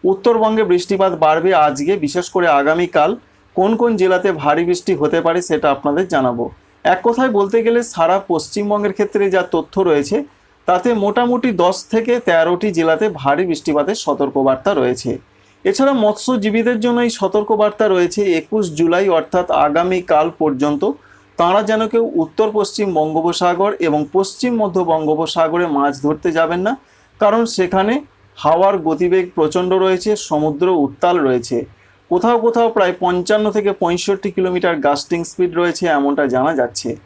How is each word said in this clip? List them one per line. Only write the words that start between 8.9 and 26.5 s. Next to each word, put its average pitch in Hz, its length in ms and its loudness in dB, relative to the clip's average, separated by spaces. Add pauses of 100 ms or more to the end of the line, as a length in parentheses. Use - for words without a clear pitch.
ক্ষেত্রে 202 340 -2
যা 185 120 2 (100)
তথ্য 160 300 -4
রয়েছে, 156 360 0 (500)
তাতে 180 280 2
মোটামুটি 240 600 0
দশ 180 220 2 (120)
থেকে 226 300 0
তেরোটি 175 520 0
জেলাতে 160 340 2 (100)
ভারী 143 300 0
বৃষ্টিপাতের 151 580 -2
সতর্কবার্তা 139 720 0
রয়েছে। 127 380 -2 (540)
এছাড়া 277 280 2
মৎস্যজীবীদের 226 840 0
জন্য 240 220 0
এই 240 100 0
সতর্কবার্তা 214 760 0
রয়েছে 180 340 0 (160)
একুশ 208 260 -2 (120)
জুলাই, 170 340 2
অর্থাৎ 175 380 0 (180)
আগামীকাল 170 640 0 (100)
পর্যন্ত 147 460 -2 (540)
তাঁরা 180 260 2
যেন 220 240 0
কেউ 226 160 0 (120)
উত্তর 165 360 0
পশ্চিম 208 420 -2
বঙ্গোপসাগর 170 840 0
এবং 151 200 0 (140)
পশ্চিম 190 440 -2
মধ্য 196 260 -2
বঙ্গোপসাগরে 160 840 0
মাছ 143 340 0
ধরতে 151 300 -2
যাবেন 165 300 0